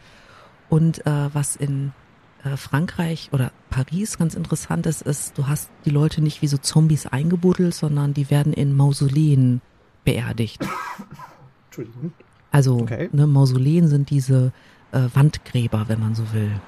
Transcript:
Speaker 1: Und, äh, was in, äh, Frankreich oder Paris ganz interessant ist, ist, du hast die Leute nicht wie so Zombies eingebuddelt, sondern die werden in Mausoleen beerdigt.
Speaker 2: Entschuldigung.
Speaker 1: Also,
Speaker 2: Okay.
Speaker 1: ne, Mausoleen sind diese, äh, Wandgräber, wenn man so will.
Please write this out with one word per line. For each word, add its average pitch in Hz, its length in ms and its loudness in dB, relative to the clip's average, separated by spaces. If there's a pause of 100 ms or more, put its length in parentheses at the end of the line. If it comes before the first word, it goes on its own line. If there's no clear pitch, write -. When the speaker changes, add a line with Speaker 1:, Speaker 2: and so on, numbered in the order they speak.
(680)
Speaker 1:
Und, 160 380 2
äh, 147 280 -2
was 143 220 -4
in, 139 360 -4 (520)
äh, 139 120 -6
Frankreich 165 760 -4
oder 131 180 0 (180)
Paris 156 480 -4
ganz 165 180 -2
interessant 165 520 -4
ist, 160 160 -4
ist, - 340 -6
du 135 120 -2
hast 147 220 -4 (140)
die 156 60 0
Leute 151 320 2
nicht 151 180 -2
wie 156 60 -2
so 143 100 0
Zombies 156 520 2
eingebuddelt, 175 680 0
sondern 143 400 0
die 143 160 -2
werden 147 220 2
in 143 220 0
Mausoleen 139 840 4 (440)
beerdigt. 117 600 -4 (1000)
Speaker 2:
Entschuldigung. 123 460 -12 (380)
Speaker 1:
Also, 131 300 4
Speaker 2:
Okay. 117 320 -4
Speaker 1:
ne, 147 140 4
Mausoleen 139 640 4
sind 143 220 0
diese, 131 420 2 (400)
äh, 131 80 0 (140)
Wandgräber, 120 760 2
wenn 110 120 -2
man 110 140 -2
so 110 180 -6
will. 107 180 0 (180)